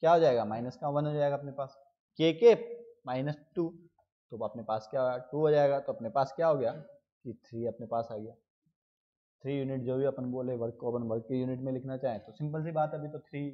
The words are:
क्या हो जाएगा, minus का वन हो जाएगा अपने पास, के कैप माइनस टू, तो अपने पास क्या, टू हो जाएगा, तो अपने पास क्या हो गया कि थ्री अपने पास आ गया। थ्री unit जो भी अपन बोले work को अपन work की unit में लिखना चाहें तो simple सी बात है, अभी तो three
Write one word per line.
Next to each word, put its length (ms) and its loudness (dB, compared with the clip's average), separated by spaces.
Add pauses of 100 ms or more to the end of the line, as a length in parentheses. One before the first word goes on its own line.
क्या 100 8
हो 60 8
जाएगा, 260 6
minus 320 -6
का 120 -4
वन 160 2
हो 80 -2
जाएगा 240 2
अपने 160 -10
पास, 220 -8 (440)
के 160 6
कैप 340 6 (380)
माइनस 300 -4 (180)
टू, 120 0 (640)
तो 140 -6
अपने 180 -8
पास 280 -4
क्या, 300 0
टू 180 -8
हो 120 4
जाएगा, 280 6
तो 140 -4
अपने 180 -8
पास 240 0
क्या 120 2
हो 100 4
गया 140 0
कि 640 -14
थ्री 320 -8
अपने 200 -8
पास 240 -2
आ 60 -8
गया। 160 -12 (1080)
थ्री 140 -2
unit 260 -2
जो 140 -2
भी 80 2
अपन 260 -2
बोले 240 -4
work 240 -4
को 120 -4
अपन 140 -2
work 180 -2
की 160 -2
unit 220 -2
में 120 -4
लिखना 240 -6
चाहें 220 -4
तो 140 -18
simple 300 -4
सी 100 -6
बात 200 0
है, 60 -6
अभी 100 -8
तो 100 -10
three 220 -10 (120)